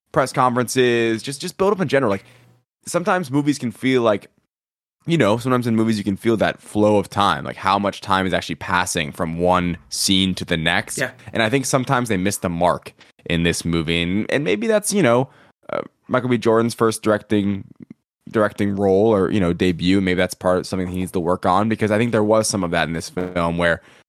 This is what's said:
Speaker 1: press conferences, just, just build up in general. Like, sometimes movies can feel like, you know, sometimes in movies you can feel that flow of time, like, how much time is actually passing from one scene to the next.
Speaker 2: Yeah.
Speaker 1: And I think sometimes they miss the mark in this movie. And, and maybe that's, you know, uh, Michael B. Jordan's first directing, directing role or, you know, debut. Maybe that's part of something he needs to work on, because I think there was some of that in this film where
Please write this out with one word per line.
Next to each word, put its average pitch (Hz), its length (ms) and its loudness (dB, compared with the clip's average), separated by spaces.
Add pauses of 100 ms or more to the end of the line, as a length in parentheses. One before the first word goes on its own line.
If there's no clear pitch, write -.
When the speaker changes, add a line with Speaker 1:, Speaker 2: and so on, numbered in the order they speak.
(140)
Speaker 1:
press 139 180 0
conferences, 120 920 2
just, 139 180 -10
just 175 160 -10
build 196 160 2
up 185 80 -2
in 160 60 0
general. 135 240 2
Like, 98 120 -4 (640)
sometimes 175 460 -2
movies 143 260 0
can 120 140 -6
feel 127 320 0
like, 104 240 2 (800)
you 165 120 2
know, 110 200 4
sometimes 123 300 0
in 113 80 2
movies 110 220 2
you 101 60 -6
can 98 140 -2
feel 113 200 0
that 90 240 0
flow 104 360 2
of 95 120 -2
time, 87 360 0
like, 69 100 -10
how 98 240 0
much 98 220 -4
time 95 260 0
is 87 60 0
actually 85 220 -4
passing 87 560 -4
from 82 280 -6
one 90 380 0 (120)
scene 92 460 0
to 90 100 -8
the 87 120 -2
next. 85 400 -2
Speaker 2:
Yeah. 131 140 -4 (220)
Speaker 1:
And 113 80 0
I 110 80 2
think 131 160 0
sometimes 123 440 -2
they 98 80 0
miss 95 200 -2
the 92 120 -4
mark 85 440 -2 (320)
in 85 180 0
this 85 220 0
movie. 82 380 0
And, 95 280 -2
and 139 120 0
maybe 208 240 -2
that's, 208 260 0
you 208 80 0
know, 123 280 2 (420)
uh, 50 100 -4 (260)
Michael 127 220 -2
B. 120 80 2
Jordan's 113 360 2
first 113 300 0
directing, 104 600 0 (680)
directing 104 460 0
role 98 380 4
or, 98 180 2
you 107 80 2
know, 87 140 2
debut. 90 480 2
Maybe 90 160 0
that's 90 160 0
part 92 260 0
of - 80 -6
something 92 200 -4
he 90 120 -8
needs 90 140 -6
to 95 60 -2
work 87 260 -2
on, 101 240 2
because 107 220 0
I 104 60 2
think 120 140 0
there 107 120 2
was 107 240 2
some 98 160 -2
of 85 80 -4
that 80 160 0
in 82 60 -6
this 80 160 -8
film 87 480 -2
where 85 240 0 (280)